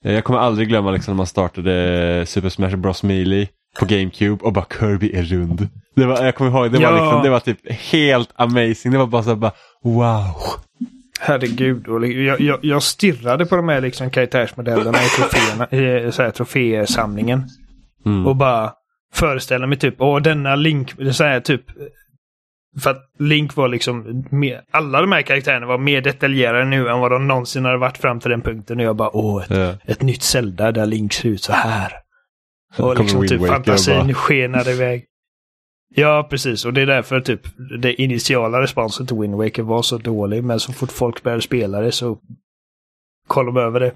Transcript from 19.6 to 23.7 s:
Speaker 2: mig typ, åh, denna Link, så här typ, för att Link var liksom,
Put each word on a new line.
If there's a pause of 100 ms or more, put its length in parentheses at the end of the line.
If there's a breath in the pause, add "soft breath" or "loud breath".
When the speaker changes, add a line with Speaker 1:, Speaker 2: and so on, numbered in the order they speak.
Speaker 2:
mig
typ,
åh,
denna
Link, (180)
så
här
typ, (1160)
för
att
Link
var
liksom,